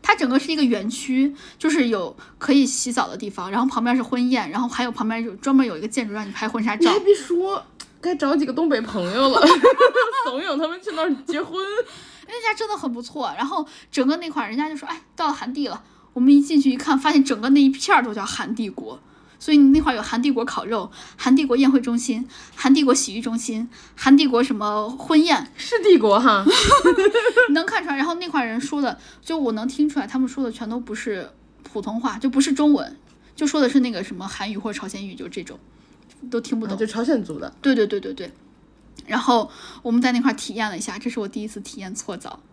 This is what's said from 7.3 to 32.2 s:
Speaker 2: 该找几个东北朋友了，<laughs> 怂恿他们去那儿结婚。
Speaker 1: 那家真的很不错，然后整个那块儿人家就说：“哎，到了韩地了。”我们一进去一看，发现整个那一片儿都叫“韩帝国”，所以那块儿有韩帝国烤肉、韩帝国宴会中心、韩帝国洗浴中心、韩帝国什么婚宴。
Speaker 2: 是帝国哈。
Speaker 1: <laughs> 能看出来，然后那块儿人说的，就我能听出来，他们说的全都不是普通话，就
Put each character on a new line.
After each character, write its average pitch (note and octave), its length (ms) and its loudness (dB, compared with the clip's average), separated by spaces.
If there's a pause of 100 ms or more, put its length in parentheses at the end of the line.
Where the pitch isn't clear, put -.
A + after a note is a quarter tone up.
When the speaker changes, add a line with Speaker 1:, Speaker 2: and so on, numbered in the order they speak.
Speaker 2:
该 F4+ 140 -4
找 C#4+ 200 0
几 D4 100 0
个 B3+ 60 -6
东 D#4 160 -2
北 B3 140 0
朋 G#3+ 200 -6 (120)
友 C4 160 2
了， B3+ 120 2 (460)
<laughs> A#4+ 380 0
怂 C4 160 -4
恿 E4+ 160 -4
他 D#4 100 -4
们 F4+ 140 -10
去 G#4 140 -10
那 D#4+ 60 -4
儿 D#4+ 140 -2 (100)
结 D#4 160 -6
婚。 D#4+ 120 -10 (760)
Speaker 1:
那 A#4 140 -12
家 A4 160 -2
真 G#4+ 100 -6
的 G#4 80 -6
很 C#4+ 160 -8
不 A#3 100 -10
错， A#3+ 360 -8
然 A#3 80 -4
后 D#4 200 -4 (240)
整 C4+ 160 0
个 D4+ 120 2
那 E4+ 120 -10
块 D4 140 -6
儿 G3+ 60 -8
人 A3+ 80 -6
家 D4+ 100 -4
就 D#4 80 -8
说 C#4+ 140 -12
：“哎， E4 120 -10 (140)
到 D#4+ 120 -4
了 D4 60 -2
韩 B3+ 200 -10
地 C#4+ 140 -6
了。” - 140 -10 (300)
我 - 80 -8
们 C4+ 140 6
一 C#4+ 80 8
进 D4 180 2
去 C4+ 120 2
一 B3 60 -2
看， C4+ 200 0
发 D4+ 140 0
现 D4 120 6
整 A#3 160 -2
个 A#3 100 -4
那 C#4+ 120 8
一 C4+ 80 6
片 C4+ 260 0
儿 B3+ 80 4
都 A3 100 -6
叫 G3+ 120 -8
“韩 - 300 -6
帝 G#3+ 140 -6
国”， A2+ 300 -14 (380)
所 - 160 0
以 D4 40 8
那 C#4+ 240 8
块 D4 100 0
儿 B3 60 0
有 G#3 40 -4
韩 A3+ 200 -4
帝 C#4+ 100 0
国 A#3 140 0
烤 - 200 -6
肉、 G#3 240 -4 (280)
韩 C4 180 4
帝 D4 100 4
国 B3 120 0
宴 C4+ 120 6
会 C4 120 4
中 A#3+ 160 -2
心、 A#3+ 280 -4 (300)
韩 B3+ 180 4
帝 D4 120 6
国 B3+ 80 4
洗 C4 220 -2
浴 A3+ 60 -6
中 A3+ 160 -4
心、 A#3 300 -6 (280)
韩 C#4 200 6
帝 D4 100 6
国 B3 160 2
什 B3+ 140 0
么 G#3 340 -4
婚 D4+ 340 2
宴。 B3+ 340 0
Speaker 2:
是 - 260 -4
帝 F#4 140 8
国 G#3 200 4
哈。 G#3+ 280 4 (540)
Speaker 1:
<laughs> A4 520 4
能 E4 140 2
看 - 180 -2
出 D#4 60 -8
来， C#4 80 -4
然 C#4 80 -2
后 E4+ 100 -4
那 F4 140 -8
块 C#4+ 120 -2
儿 A#3 60 -4
人 A3+ 120 -4
说 C#4+ 220 -6
的， A#3+ 160 -4 (240)
就 D#4+ 160 -6
我 C4 140 -2
能 A3 160 -6
听 D4+ 220 0
出 C#4+ 100 -4
来， G#3 80 -6
他 B3+ 100 -6
们 C4 100 0
说 C4 140 -8
的 B3 80 -2
全 A3+ 200 -10
都 A#3+ 100 -6
不 A3+ 160 -10
是 G3+ 340 -8 (340)
普 - 180 -10
通 G#3+ 180 -6
话， A3+ 180 -4
就 C4 120 -2